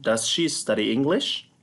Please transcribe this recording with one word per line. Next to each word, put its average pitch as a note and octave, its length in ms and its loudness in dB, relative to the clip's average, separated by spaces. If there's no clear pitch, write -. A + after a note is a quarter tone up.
Does A2+ 260 0
she E3 220 0
study A2 440 0
English? D3 560 0